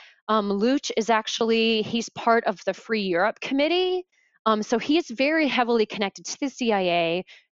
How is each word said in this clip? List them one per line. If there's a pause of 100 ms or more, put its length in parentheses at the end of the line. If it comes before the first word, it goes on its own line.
(280)
Um,
Luch
is
actually,
he's
part
of
the
Free
Europe
Committee. (400)
Um,
so
he
is
very
heavily
connected
to
the
C
I
A. (300)